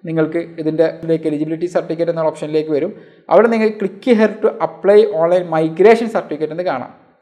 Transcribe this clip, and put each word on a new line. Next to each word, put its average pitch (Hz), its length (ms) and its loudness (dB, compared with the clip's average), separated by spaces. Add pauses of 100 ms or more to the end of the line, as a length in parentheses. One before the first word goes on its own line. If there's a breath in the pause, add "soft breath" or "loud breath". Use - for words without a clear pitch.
നിങ്ങൾക്ക് 160 320 -2 (200)
ഇതിൻ്റെ 156 260 0 (140)
ഇതിലേക്ക് 160 300 -2
എലിജിബിലിറ്റി 156 440 -4
സർട്ടിഫിക്കറ്റ് 165 380 -2
എന്ന 165 160 -4
ഓപ്ഷനിലേക്ക് 156 480 -4
വരും. 160 160 -2 (400 loud breath)
അവിടെ 214 200 6
നിങ്ങൾ 220 160 0 (120)
click - 260 -6 (140)
here 208 120 2 (100)
to 214 60 0 (180)
apply 202 300 2 (240)
online 175 240 2 (100)
migration 185 600 4
certificate 156 400 -6
എന്ന് 180 160 -8
കാണാം. 127 200 -6 (320)